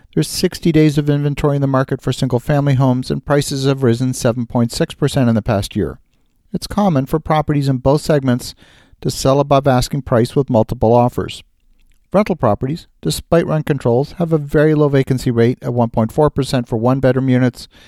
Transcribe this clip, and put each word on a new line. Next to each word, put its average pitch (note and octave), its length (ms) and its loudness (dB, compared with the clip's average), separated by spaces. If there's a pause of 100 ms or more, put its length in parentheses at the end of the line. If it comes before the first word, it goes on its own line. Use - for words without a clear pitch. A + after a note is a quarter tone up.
(140)
There's D#3 120 0
sixty - 460 -2
days D3+ 240 4
of D3 140 0
inventory C#3+ 460 0
in C#3+ 40 -2
the C#3 60 2
market C3+ 340 -2
for - 140 -4
single-family C#3 600 0
homes, C3 340 0
and C#3+ 120 -4
prices C#3+ 440 -2
have C3+ 160 0
risen B2 320 0
seven A#2+ 320 -2
point A#2+ 260 -2
six - 220 -4
percent C3+ 340 0
in A2+ 60 2
the G#2 80 0
past G#2 340 -2
year. E2+ 240 -4 (540)
It's - 120 -8
common E3+ 380 0
for D#3 160 -2
properties D3 480 0
in C3 120 0
both C#3 200 2
segments C3+ 540 -2 (480)
to C3+ 80 -4
sell C3+ 300 0
above C#3 260 0
asking B2+ 360 0
price A#2+ 320 0
with C#3 140 0
multiple A2+ 460 2
offers. A#2+ 480 0 (720)
Rental G3 220 0
properties, C3 540 -2 (140)
despite E3 440 -2
rent D#3 200 -4
controls, C3 480 0
have E3 180 -4
a E3 40 2
very D3+ 380 2
low D3+ 140 0
vacancy C3+ 420 0
rate A#2 320 2
at B2+ 100 -6
one A#2+ 180 0
point A2+ 200 0
four D3+ 180 2
percent C3 380 -4
for A#2+ 100 -4
one-bedroom C3 520 0
units B2+ 400 0 (200)